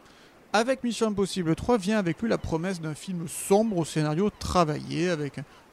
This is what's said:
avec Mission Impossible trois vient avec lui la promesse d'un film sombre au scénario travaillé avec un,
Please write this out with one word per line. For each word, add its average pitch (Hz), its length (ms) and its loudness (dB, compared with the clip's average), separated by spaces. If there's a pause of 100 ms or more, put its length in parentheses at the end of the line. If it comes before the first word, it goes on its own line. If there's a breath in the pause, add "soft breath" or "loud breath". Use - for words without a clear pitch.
(540 loud breath)
avec 247 300 2
Mission 226 240 0
Impossible 185 480 0
trois 240 220 2
vient 208 200 2
avec 170 240 0
lui 226 80 0
la 190 80 2
promesse 170 440 -4
d'un 156 140 -6
film 175 320 -8
sombre 208 520 2
au 160 60 0
scénario 156 440 0
travaillé 151 800 0
avec 147 300 -4
un, 143 40 -8 (300 loud breath)